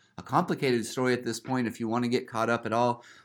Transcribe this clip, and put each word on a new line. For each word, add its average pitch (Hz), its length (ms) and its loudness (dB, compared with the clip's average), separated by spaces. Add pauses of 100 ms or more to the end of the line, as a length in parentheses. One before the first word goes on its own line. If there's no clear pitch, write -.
(180)
a - 60 -14
complicated 139 640 0
story 127 260 2
at 123 100 0
this 117 160 -4
point. 127 280 -2
If 104 120 -6
you 117 80 -4
wanna 120 200 0
get 120 200 0
caught 113 220 0
up 117 160 0
at 107 80 -2
all, 120 300 2 (220)